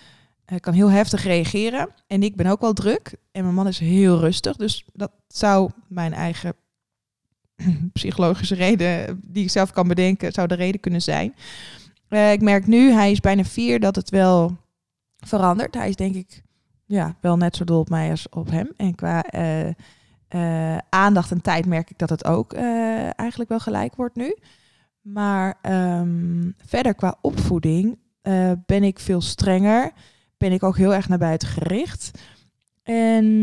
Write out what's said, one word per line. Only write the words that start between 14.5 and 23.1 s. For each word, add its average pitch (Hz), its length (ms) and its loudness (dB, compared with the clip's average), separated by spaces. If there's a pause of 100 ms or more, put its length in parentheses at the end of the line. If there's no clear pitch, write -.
verandert. 202 580 -2
Hij 240 140 -4
is 196 80 -4
denk 190 180 -2
ik, - 280 -14 (440)
ja, 170 340 -2
wel 175 160 2
net 175 200 0
zo 180 80 -6
dol 165 160 2
op - 80 -2
mij 160 220 -2
als 160 180 -6
op 165 220 -8
hem. 170 260 -2
En 185 180 -2
qua, 170 280 -2
eh, 160 460 -4 (600)
eh, 165 500 -4 (100)
aandacht 196 420 2
en 175 120 -4
tijd 165 240 -2
merk 170 240 -2
ik - 80 -18
dat 160 120 -4
het 160 140 -4
ook, 190 280 -2
eh, 226 640 -4